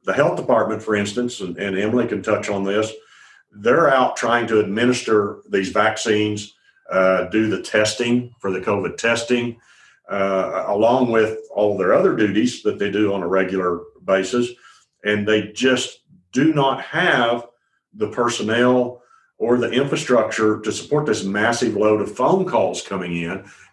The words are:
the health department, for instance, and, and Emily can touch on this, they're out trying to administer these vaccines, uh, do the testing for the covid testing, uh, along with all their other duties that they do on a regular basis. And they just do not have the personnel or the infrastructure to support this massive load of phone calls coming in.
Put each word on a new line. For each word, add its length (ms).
the 100
health 240
department, 440
for 140
instance, 440
and, 180
and 200
Emily 300
can 140
touch 280
on 140
this, 280
they're 380
out 280
trying 300
to 120
administer 880
these 200
vaccines, 840
uh, 340
do 220
the 140
testing 760
for 120
the 80
covid 380
testing, 600
uh, 560
along 440
with 260
all 240
their 160
other 220
duties 480
that 160
they 100
do 240
on 80
a 60
regular 540
basis. 460
And 220
they 240
just 480
do 220
not 280
have 680
the 160
personnel 920
or 200
the 140
infrastructure 920
to 100
support 340
this 180
massive 520
load 260
of 140
phone 300
calls 360
coming 360
in. 260